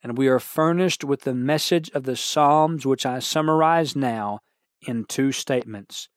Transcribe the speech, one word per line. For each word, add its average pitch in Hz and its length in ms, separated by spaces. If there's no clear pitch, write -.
and 120 160
we 135 80
are 131 140
furnished 170 640
with 139 180
the 131 120
message 151 560
of 139 120
the 127 140
Psalms, 151 680
which 131 220
I 127 140
summarize 156 720
now 113 460
in 117 180
two 135 260
statements. 113 880